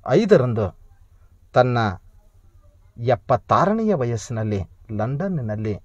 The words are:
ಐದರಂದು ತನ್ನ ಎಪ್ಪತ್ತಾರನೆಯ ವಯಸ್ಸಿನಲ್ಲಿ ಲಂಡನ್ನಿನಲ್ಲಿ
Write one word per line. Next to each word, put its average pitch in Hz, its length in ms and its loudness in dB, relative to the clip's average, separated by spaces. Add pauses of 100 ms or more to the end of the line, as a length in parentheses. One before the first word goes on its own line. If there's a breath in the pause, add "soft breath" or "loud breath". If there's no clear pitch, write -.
ಐದರಂದು 127 680 2 (720)
ತನ್ನ 123 240 2 (1200)
ಎಪ್ಪತ್ತಾರನೆಯ 131 960 0
ವಯಸ್ಸಿನಲ್ಲಿ 113 680 -4 (300)
ಲಂಡನ್ನಿನಲ್ಲಿ 110 920 -4